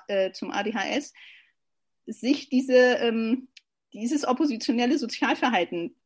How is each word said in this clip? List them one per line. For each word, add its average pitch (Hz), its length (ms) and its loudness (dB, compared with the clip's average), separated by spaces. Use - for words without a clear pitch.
äh, 190 240 0
zum 190 200 -10
A 202 120 -4
D 208 100 -4
H 208 220 -4
S, 285 160 -6
sich 240 420 -2
diese, 254 520 4
ähm, 226 500 0
dieses 247 340 -2
oppositionelle 247 720 0
Sozialverhalten 226 1080 -2